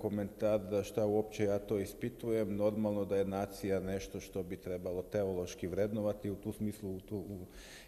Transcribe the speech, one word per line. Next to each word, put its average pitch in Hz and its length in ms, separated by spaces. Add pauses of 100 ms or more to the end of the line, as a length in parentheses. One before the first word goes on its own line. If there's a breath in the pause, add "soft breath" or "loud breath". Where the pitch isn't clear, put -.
komentar 104 580
da 98 240
šta 110 220
uopće 107 380
ja 101 160
to 104 200
ispitujem, 110 760
normalno 104 500
da 98 100
je 98 100
nacija 98 540
nešto 95 400
što 92 240
bi 87 140
trebalo 90 440
teološki 92 640
vrednovati 104 640
u 95 60
tu 107 180
smislu, 101 420
u 92 40
tu, 104 180
u, 92 280 (420 loud breath)